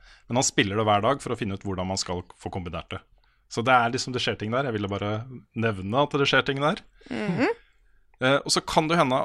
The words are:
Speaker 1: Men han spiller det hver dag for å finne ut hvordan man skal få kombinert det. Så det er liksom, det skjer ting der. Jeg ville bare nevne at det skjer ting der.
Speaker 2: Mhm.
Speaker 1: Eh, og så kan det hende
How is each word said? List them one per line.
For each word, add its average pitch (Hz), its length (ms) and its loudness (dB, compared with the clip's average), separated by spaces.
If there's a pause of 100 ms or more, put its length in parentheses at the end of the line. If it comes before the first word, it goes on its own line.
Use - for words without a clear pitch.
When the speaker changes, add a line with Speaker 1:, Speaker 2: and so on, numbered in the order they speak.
(280)
Speaker 1:
Men 120 100 -2
han 135 80 2
spiller 101 320 0
det 110 80 2
hver 104 160 6
dag 135 180 2
for 123 140 -6
å - 20 -2
finne 98 220 -4
ut - 80 -14
hvordan 92 220 -2
man 95 100 -2
skal 90 240 -4 (160)
få - 160 -8
kombinert 85 340 -8
det. - 120 -10 (500)
Så 117 160 -4
det 131 80 6
er 117 160 6
liksom, 127 240 -4
det 117 80 -4
skjer 107 160 -2
ting 110 160 -6
der. 131 80 2
Jeg 120 160 -2
ville 101 100 -2
bare 104 380 -4 (300)
nevne 110 480 0
at 143 100 -2
det 143 160 2
skjer 131 160 4
ting 139 160 -2
der. 160 140 0 (340)
Speaker 2:
Mhm. 214 380 0 (720)
Speaker 1:
Eh, 135 180 2
og - 160 -10
så 180 100 2
kan 165 220 2
det 165 100 2
hende 139 280 4